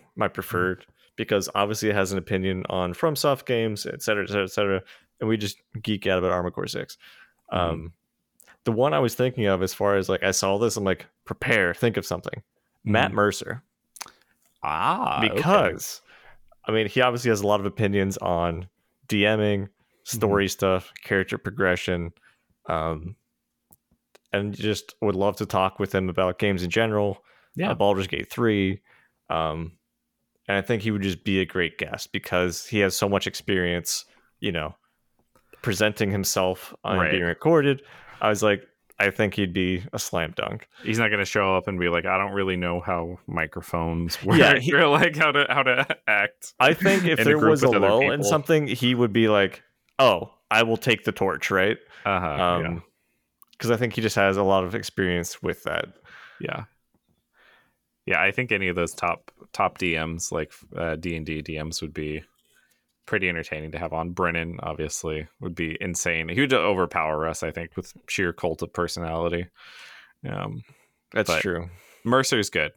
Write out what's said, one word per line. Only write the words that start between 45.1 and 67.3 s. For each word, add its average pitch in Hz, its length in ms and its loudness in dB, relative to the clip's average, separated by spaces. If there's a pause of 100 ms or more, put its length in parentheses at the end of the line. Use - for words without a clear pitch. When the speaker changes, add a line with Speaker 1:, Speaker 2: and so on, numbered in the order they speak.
Speaker 2:
how 156 160 2
to, 143 160 4
how 135 160 2
to 127 220 2 (160)
<laughs> - 40 -20
act - 540 0
Speaker 1:
I 131 140 8
think 190 300 4
if 160 140 2
Speaker 2:
in - 40 2
a - 80 4
Speaker 1:
there 151 80 4
Speaker 2:
group - 120 6
Speaker 1:
was 151 140 4
a 127 40 6
Speaker 2:
with 110 100 4
other 98 100 6
Speaker 1:
lull 110 140 6
in 139 80 4 (100)
Speaker 2:
people. 143 40 -2
Speaker 1:
something, 156 440 2
he 123 260 0
would 120 180 2
be 113 160 6
like, 101 340 4 (360)
"Oh, 113 360 4 (180)
I 110 100 6
will 113 140 2
take 110 280 0
the 110 60 0
torch," 95 400 -2
right? 95 280 2 (260)
Speaker 2:
Uh-huh, 92 220 0 (180)
Speaker 1:
Um, 87 200 2
Speaker 2:
yeah. 85 140 -6 (800)
Speaker 1:
'cause 113 140 0
I 113 40 4
think 113 180 -2
he 110 80 -2
just 110 140 0
has 98 200 4
a 101 80 2
lot 95 180 4
of 92 140 -4
experience 90 680 -4
with - 220 -6
that. 82 220 -4 (520)
Speaker 2:
Yeah. - 260 -8 (1400)
Yeah, 90 140 2
I 95 120 4
think 123 200 -4
any 95 160 0
of 87 80 -2
those 85 180 0
top, - 380 -4 (200)
top - 260 -2
D 85 200 0
Ms, 82 340 -6
like, 80 200 -6 (240)
uh, 85 200 -4
D 82 200 -6
and 78 100 -8
D 78 140 -6
D 78 200 -10
Ms, 80 220 -8
would 78 120 -10
be 76 280 -8 (840)
pretty 95 220 -2
entertaining 78 440 -6
to 80 60 -8
have 82 140 -6
on. 82 180 -4
Brennan, 85 520 -2
obviously, 78 640 -6 (140)
would 87 140 -8
be 82 260 -4
insane. 85 480 -4
He 90 120 -2
would 135 120 0
overpower 85 720 0
us, 80 160 -4